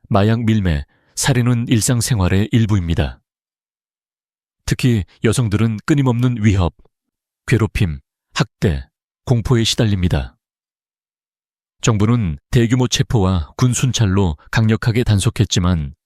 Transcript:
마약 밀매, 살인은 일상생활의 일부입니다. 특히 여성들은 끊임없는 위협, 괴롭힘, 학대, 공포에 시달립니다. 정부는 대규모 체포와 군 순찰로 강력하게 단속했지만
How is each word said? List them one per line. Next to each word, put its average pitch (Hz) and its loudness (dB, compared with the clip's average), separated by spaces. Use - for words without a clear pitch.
마약 110 2
밀매, 92 -2
살인은 120 0
일상생활의 101 0
일부입니다. 87 0
특히 117 0
여성들은 110 0
끊임없는 123 0
위협, 95 2
괴롭힘, 98 -2
학대, 85 -4
공포에 117 0
시달립니다. 92 -2
정부는 107 0
대규모 117 2
체포와 92 -2
군 123 2
순찰로 98 0
강력하게 113 0
단속했지만 90 0